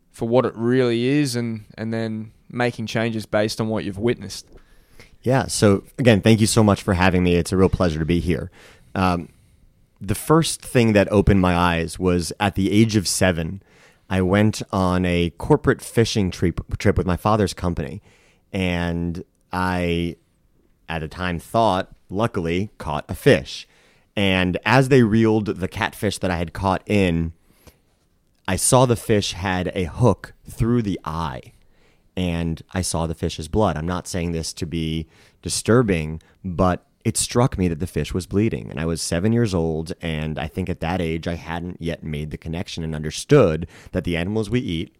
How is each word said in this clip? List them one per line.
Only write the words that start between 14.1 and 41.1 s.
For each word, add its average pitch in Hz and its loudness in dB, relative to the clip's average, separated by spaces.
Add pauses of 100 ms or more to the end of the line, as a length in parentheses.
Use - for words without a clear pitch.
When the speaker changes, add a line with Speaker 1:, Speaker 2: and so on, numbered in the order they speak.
Speaker 2:
went 104 2
on 90 2
a 87 2
corporate 143 2
fishing 104 0
trip, - -2 (200)
trip 98 2
with 82 -2
my 85 0
father's 107 0
company. 82 -6 (500)
And 87 -2 (300)
I, 87 -2 (720)
at 80 -6
the 78 -8
time, 90 -6
thought, 98 0 (160)
luckily, 95 -2
caught 73 -6
a - -8
fish. - 2 (460)
And 92 0
as 127 4
they 131 6
reeled 110 2
the 95 -4
catfish 104 -4
that 95 -4
I 90 0
had 85 -4
caught 92 -2
in, 85 0 (1120)
I 95 -2
saw 127 4
the 120 2
fish - 0
had 90 -4
a 92 -2
hook 101 0 (100)
through 120 0
the 98 -2
eye. 78 -8 (640)
And 85 -2 (120)
I 95 -2
saw 82 -2
the 80 -6
fish's 80 -6
blood. 98 0
I'm 78 -4
not 90 -6
saying 87 -4
this 80 -6
to 92 -8
be 80 -4 (340)
disturbing, 85 0 (220)
but 90 0 (200)
it 113 0
struck - 0
me 92 0
that 80 -4
the 87 -4
fish - -4
was 92 -6
bleeding. 95 -2
And 65 -8
I 82 -4
was 82 -4
seven 95 0
years 117 2
old, 82 -2
and 78 -6
I 71 -6
think 90 -6
at 82 -8
that 87 -2
age 82 -4